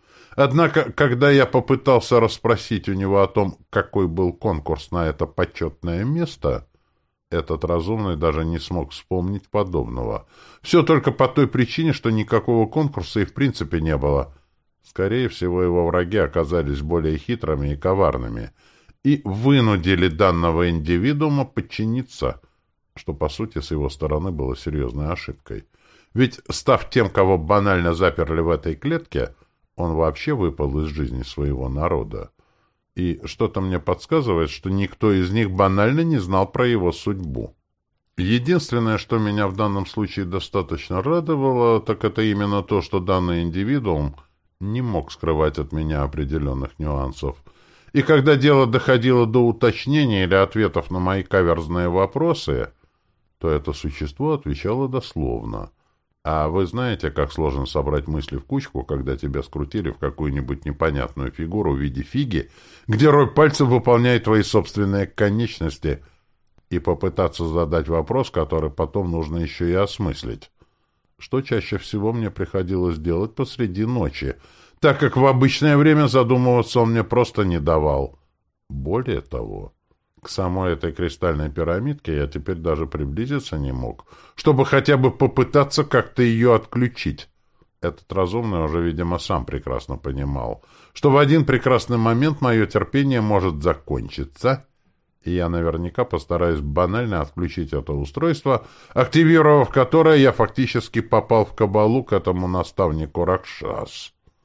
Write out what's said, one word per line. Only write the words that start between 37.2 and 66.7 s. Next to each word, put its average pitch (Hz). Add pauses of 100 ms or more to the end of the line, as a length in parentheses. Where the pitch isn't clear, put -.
Единственное, 120
что 117
меня 104
в 95
данном 98
случае 101
достаточно 92
радовало, 135
так 110
это 110
именно 101
то, 95
что 95
данный 90
индивидуум – 87 (460)
не 107
мог 98
скрывать 78
от 73
меня 78
определенных 71
нюансов. 69 (560)
И 139
когда 147
дело 135
доходило 123
до 120
уточнения 117
или 90
ответов 95
на 90
мои 92
каверзные 87
вопросы, 95 (720)
то 85
это 76
существо 78
отвечало 123
дословно. 58 (560)
А 78
вы 92
знаете, 110
как 71
сложно 69
собрать 71
мысли 73
в 67
кучку, 135
когда 67
тебя 69
скрутили 73
в -
какую-нибудь 69
непонятную 71
фигуру 82
в 67
виде 69
фиги, 117 (360)
где 113
роль 143
пальцев 147
выполняет 120
твои 107
собственные 101
конечности, 101 (680)